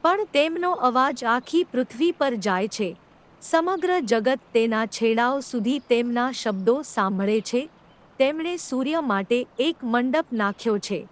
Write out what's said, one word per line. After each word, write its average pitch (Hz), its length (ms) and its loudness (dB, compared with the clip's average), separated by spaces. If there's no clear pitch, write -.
પણ 381 240 2
તેમનો 330 460 0
અવાજ 254 520 0
આખી 254 400 0
પૃથ્વી 254 480 0
પર 277 240 0
જાય 190 320 0
છે. 196 300 -6
સમગ્ર 359 580 0
જગત 233 400 2
તેના 226 320 2
છેડાઓ 226 540 0
સુધી 254 400 -2
તેમના 240 520 0
શબ્દો 226 500 0
સાંભળે 196 600 0
છે. 262 280 -2
તેમણે 320 380 0
સૂર્ય 277 420 -2
માટે 240 480 0
એક 320 240 0
મંડપ 247 500 0
નાખ્યો 208 440 -2
છે. 190 340 -6